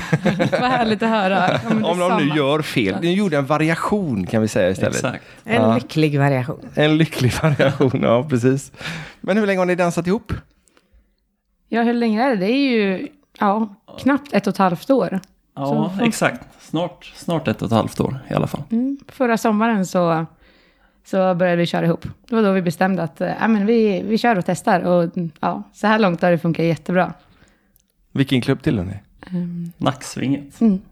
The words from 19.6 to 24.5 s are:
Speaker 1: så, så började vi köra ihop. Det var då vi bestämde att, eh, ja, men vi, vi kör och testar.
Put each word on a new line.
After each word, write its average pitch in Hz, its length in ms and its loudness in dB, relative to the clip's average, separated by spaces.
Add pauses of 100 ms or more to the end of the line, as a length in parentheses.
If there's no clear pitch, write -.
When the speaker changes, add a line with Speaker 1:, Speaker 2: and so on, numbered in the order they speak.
Speaker 1:
så, 165 400 0 (800)
så 185 280 2
började 175 220 2
vi 175 100 2
köra 170 200 -2
ihop. 165 200 -2 (220)
Det 247 60 -4
var 226 80 4
då 196 100 4
vi 190 100 2
bestämde 180 400 0
att, 165 180 -6
eh, 175 100 -2 (100)
ja, 214 80 0
men 208 180 2
vi, 220 360 2
vi 214 160 -2
kör 226 200 2
och 175 80 -2
testar. 185 340 0